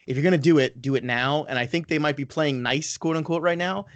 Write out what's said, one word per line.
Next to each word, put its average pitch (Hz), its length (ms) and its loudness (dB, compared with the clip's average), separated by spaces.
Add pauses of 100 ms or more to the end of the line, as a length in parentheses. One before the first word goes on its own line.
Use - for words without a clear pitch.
if 127 80 -4
you're 139 80 0
gonna 180 140 4
do 156 220 6
it, 127 220 0
do 135 140 -2
it 123 80 -2
now. 127 460 0
And 127 100 -4
I 123 60 0
think 165 220 -2
they 156 120 0
might 151 180 0
be 139 80 -6
playing 139 360 -2
nice, 131 360 -2
quote 160 200 -2
unquote, 160 240 -2
right 170 160 0
now 185 280 -4 (100)